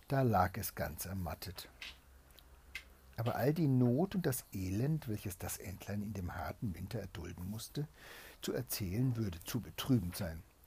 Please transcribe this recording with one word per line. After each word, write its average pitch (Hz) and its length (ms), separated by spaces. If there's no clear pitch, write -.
Da 135 140
lag 95 360
es - 160
ganz - 320
ermattet. 90 600
Aber 117 180
all 139 180
die 160 140
Not 127 480
und 175 100
das 131 280
Elend, 110 560
welches 101 280
das - 200
Entlein 101 440
in 104 120
dem 92 200
harten 90 420
Winter 92 240
erdulden 90 500
musste, 127 400
zu - 120
erzählen 117 640
würde 95 260
zu - 160
betrübend 98 560
sein. 82 280